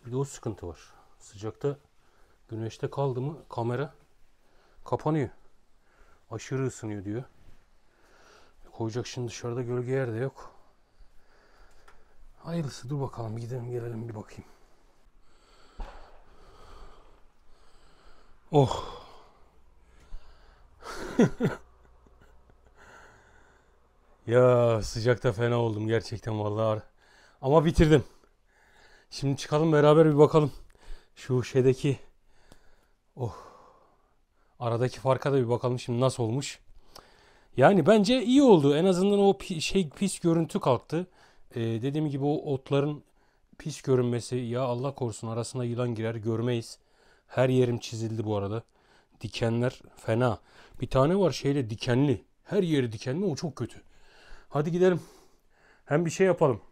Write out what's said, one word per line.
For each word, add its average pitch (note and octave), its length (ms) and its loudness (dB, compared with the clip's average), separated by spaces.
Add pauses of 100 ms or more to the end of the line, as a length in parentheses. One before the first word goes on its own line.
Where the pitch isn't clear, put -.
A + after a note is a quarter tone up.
Bir A#2 60 -10
de B2+ 40 -4
o C#3 80 -2
sıkıntı G2+ 440 -10
var. E2+ 120 -16 (380)
Sıcakta, A2+ 580 -8 (720)
güneşte A2+ 420 -8
kaldı C3+ 300 -4
mı D3 160 -6 (120)
kamera B2 460 -6 (920)
kapanıyor. D3+ 460 -2 (1000)
Aşırı C3 360 -6
ısınıyor G#2+ 380 -8
diyor. G#2+ 200 -6 (1500)
Koyacak A2+ 340 -6
şimdi B2 220 -8
dışarıda A#2+ 340 -8
gölge B2 300 -4
yer C3 200 -2
de A2 40 -6
yok. - 440 -10 (1800)
Hayırlısı, D#3+ 480 -8
dur D3 100 -4
bakalım, A2+ 360 -8
gidelim A#2 340 -8
gelelim A#2 380 -8
bir A2 60 -12
bakayım. - 300 -14 (4000)
Oh. C#3+ 320 4 (2250)
<laughs> A#3+ 60 8 (3000)
Ya, A#2+ 560 4
sıcakta A#2+ 500 0
fena A#2+ 240 0
oldum A2 300 -2
gerçekten A2 540 -4
vallahi. G#2+ 400 -2 (640)
Ama D3 220 4
bitirdim. D#3 400 6 (1040)
Şimdi C#3 260 -2
çıkalım D#3 360 0
beraber D3+ 400 8
bir C#3+ 60 2
bakalım. D3 340 6 (640)
Şu B2+ 260 -2
şeydeki, C3 560 2 (1200)
oh, G2+ 200 -8 (1200)
aradaki A#2+ 400 -2
farka C3 320 0
da C#3 40 2
bir B2 120 2
bakalım B2 300 -2
şimdi A#2+ 220 -2
nasıl B2+ 220 2
olmuş. A#2+ 380 -4 (960)
Yani D#3 300 6
bence A3 360 4
iyi B3+ 200 6
oldu. D3+ 340 8
En E3 80 2
azından G3 340 2
o G3 120 6
pi-, F#3+ 300 -4
şey, F#3+ 280 -2
pis - 300 -4
görüntü E3 420 0
kalktı. D3+ 460 -2 (480)
Ee, B2 60 -6
dediğim B2+ 480 -2
gibi C#3 160 -4
o D3 300 -2
otların C#3+ 480 -2 (560)
pis - 240 -10
görünmesi, B2 540 0
ya B2 260 -4
Allah C3 320 -4
korusun A#2 340 -8
arasına A#2 360 -6
yılan A#2+ 300 -4
girer, A2 200 -4
görmeyiz. A2+ 640 -4 (480)
Her C3 220 2
yerim B2+ 300 2
çizildi A2+ 460 -6
bu G#2+ 120 -2
arada. G2+ 260 -4 (580)
Dikenler A#2 600 -2 (160)
fena. A#2 420 0 (420)
Bir A#2+ 60 -4
tane C#3 300 2
var F#3 140 2
şeyle C3+ 400 -2
dikenli. B2 540 0 (200)
Her G3 180 -2
yeri C#3 300 0
dikenli, C3 320 -6
o D#3+ 120 -2
çok - 200 -8
kötü. - 260 -10 (680)
Hadi D3+ 240 -2
gidelim. F3+ 280 4 (840)
Hem E3 220 0
bir D#3+ 40 -2
şey F#3+ 160 2
yapalım. E3 340 2 (120)